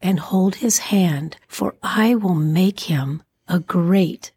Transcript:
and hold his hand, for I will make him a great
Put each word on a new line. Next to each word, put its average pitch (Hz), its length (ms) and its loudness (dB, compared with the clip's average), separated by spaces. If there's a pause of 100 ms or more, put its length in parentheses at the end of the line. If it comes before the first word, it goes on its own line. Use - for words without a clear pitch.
and 180 180 0
hold 190 360 0
his 226 240 0
hand, 160 580 0 (100)
for - 360 -6
I 220 320 2
will 196 200 0
make 160 460 2
him 143 400 -4 (260)
a 175 120 0
great 175 760 0